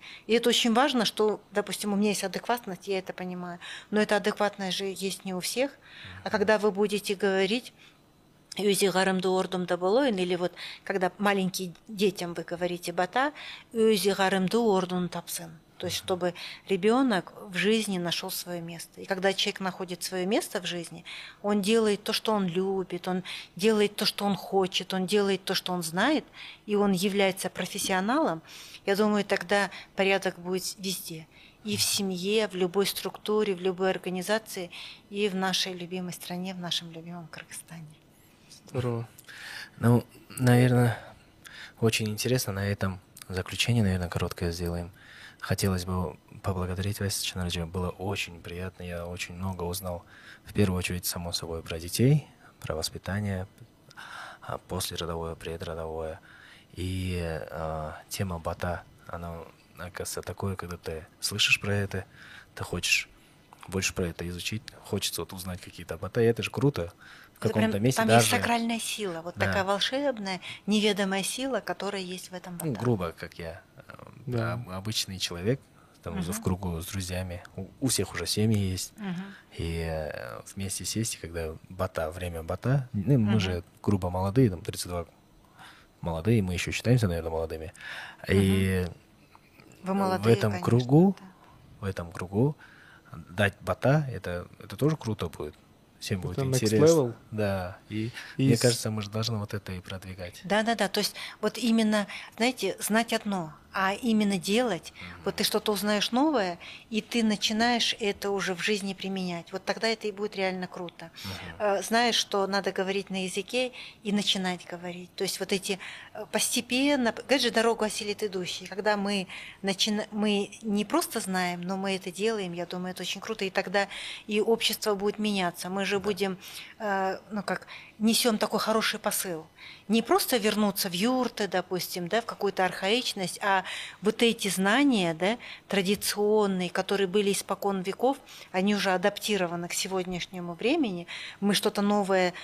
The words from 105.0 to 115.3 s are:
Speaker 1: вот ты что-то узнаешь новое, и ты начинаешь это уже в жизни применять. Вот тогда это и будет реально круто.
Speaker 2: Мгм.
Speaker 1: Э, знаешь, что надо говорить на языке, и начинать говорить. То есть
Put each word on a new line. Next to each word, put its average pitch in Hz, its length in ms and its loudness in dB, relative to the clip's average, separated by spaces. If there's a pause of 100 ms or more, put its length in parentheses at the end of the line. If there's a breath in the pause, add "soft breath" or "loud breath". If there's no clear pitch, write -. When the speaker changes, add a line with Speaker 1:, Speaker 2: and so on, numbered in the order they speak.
Speaker 1:
вот 190 100 -2
ты 214 80 0
что-то 214 300 2
узнаешь 208 380 0
новое, 233 460 2 (320 loud breath)
и 214 120 0
ты 233 220 0
начинаешь 220 760 2
это 202 320 0
уже 185 240 0
в 170 60 -6
жизни 196 340 0
применять. 185 560 -6
Вот 190 140 -6
тогда 202 240 0
это 220 180 -2
и 208 40 -2
будет 202 260 -6
реально 185 300 0
круто. 170 440 -10 (120)
Speaker 2:
Мгм. 95 120 -6 (240 loud breath)
Speaker 1:
Э, 202 240 2
знаешь, 226 320 2
что 196 320 2
надо 196 240 0
говорить 190 400 -2
на 190 140 -2
языке, 240 460 -2 (300 loud breath)
и 208 100 -2
начинать 190 540 0
говорить. 175 500 -10
То - 80 -2
есть - 160 -2